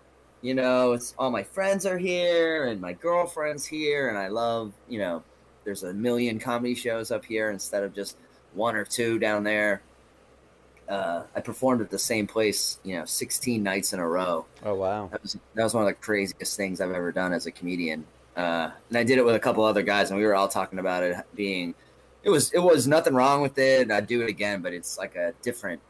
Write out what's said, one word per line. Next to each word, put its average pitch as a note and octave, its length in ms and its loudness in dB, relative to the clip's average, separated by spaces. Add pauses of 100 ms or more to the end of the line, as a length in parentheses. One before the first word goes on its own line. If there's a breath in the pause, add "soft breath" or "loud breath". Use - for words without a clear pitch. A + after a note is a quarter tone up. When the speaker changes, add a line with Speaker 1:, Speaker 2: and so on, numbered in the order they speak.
(400 soft breath)
Speaker 1:
you B2+ 140 -2
know, B2+ 380 4
it's, - 260 -4
all C3 140 0
my G#2 100 -2
friends F#3+ 420 -2
are F#3 140 0
here, E3+ 680 2
and G#2+ 120 -4
my F2+ 120 -6
girlfriend's D#3+ 760 -2
here, D3 420 0
and G#2+ 80 -2
I G2 120 -2
love, A2+ 440 -2 (160)
you A#2 120 -6
know, E2+ 240 -4 (400)
there's G2 180 -6
a F2+ 100 -8
million A#2+ 460 0
comedy A#2+ 380 -2
shows A2+ 340 -4
up A2 140 -4
here G#2+ 260 -2
instead G2+ 320 -4
of G2 100 -6
just G2 240 -10 (380 soft breath)
one A2 220 -2
or G#2 80 -4
two A#2 340 0
down G#2+ 240 0
there. G#2 400 0 (1040)
Uh, F2 340 -4 (120)
I G#2 60 -4
performed B2 400 0
at G2+ 100 -4
the G2 80 -4
same A2 280 0
place, G#2+ 580 0
you F#2+ 140 -6
know, D#2 60 -6
sixteen - 580 -2
nights G2 300 -2
in F#2+ 80 -4
a E2+ 60 0
row. F2 380 0 (200)
Speaker 2:
Oh, G#2 100 -2
wow. F#2+ 360 -2
Speaker 1:
That G#2 120 -10
was, - 140 -8 (180)
that A2 80 0
was A2 120 2
one A2+ 100 2
of G2+ 40 4
the F2+ 60 -2
craziest G2 600 -4
things F#2+ 240 -4
I've F#2 100 -2
ever F2 220 -4
done F#2 200 0
as E2+ 140 -2
a E2+ 60 -8
comedian. F2 520 -4 (320)
Uh, E2+ 340 -2 (180)
and A#2 100 -2
I A#2 60 4
did C3 140 6
it B2+ 60 6
with A#2 100 6
a G#2+ 60 4
couple A2 240 2
other G#2 180 4
guys, G2+ 280 2
and G2 80 -2
we G#2 80 4
were G#2 80 4
all G2 140 4
talking F#2+ 300 -4
about F#2 240 0
it F2+ 140 0 (180)
being, F2+ 400 -4 (480 soft breath)
it G3+ 80 0
was, D3+ 220 4
it F3 80 4
was D#3+ 260 6
nothing D3+ 280 4
wrong C#3 280 6
with C#3 160 -2
it. C3 320 6
I'd G#2 160 0
do A#2+ 160 0
it A#2 60 0
again, G#2 340 -2
but F2 100 -4
it's, F2 240 -10
like, F#2+ 200 -8
a F2 260 -2
different, G2 480 -6